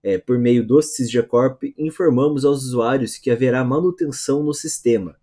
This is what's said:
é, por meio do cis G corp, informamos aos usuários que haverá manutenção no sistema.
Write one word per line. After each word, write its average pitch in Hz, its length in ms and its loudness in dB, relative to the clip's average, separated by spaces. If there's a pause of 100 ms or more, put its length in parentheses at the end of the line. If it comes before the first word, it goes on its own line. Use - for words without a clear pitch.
é, 98 160 -2
por 123 220 -2
meio 120 260 2
do 135 160 6
cis 123 300 -6
G 120 100 2
corp, 127 400 0 (160)
informamos 147 640 0
aos 139 220 0
usuários 123 520 -2
que - 120 -4
haverá 127 340 2
manutenção 147 800 -2
no 147 100 -2
sistema. 113 680 -2